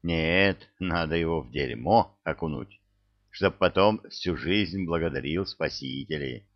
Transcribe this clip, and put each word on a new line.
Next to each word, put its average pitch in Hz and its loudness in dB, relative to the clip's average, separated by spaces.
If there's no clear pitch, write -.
Нет, 85 2
надо 85 0
его 82 0
в 62 -14
дерьмо 69 0
окунуть, 76 -6
чтоб - 0
потом 98 4
всю 90 -4
жизнь 92 0
благодарил 82 -2
спасителей. 67 -6